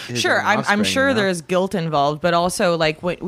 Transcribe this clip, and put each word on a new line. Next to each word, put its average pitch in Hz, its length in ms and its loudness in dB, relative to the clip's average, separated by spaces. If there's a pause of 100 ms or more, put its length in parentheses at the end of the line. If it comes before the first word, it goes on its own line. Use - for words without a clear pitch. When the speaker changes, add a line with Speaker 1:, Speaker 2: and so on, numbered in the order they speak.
Speaker 1:
his 120 120 -6
Speaker 2:
Sure, 233 200 0
Speaker 1:
own - 60 -4
Speaker 2:
I'm, 202 120 2
I'm - 20 0
Speaker 1:
offspring, 202 260 0
Speaker 2:
sure 269 240 0
Speaker 1:
you 269 60 0
know? 220 60 2
Speaker 2:
there's 185 200 0
guilt 185 340 -2
involved, 151 460 0
but 175 120 2
also, 175 440 0
like, 156 260 0
when 175 140 -2 (100)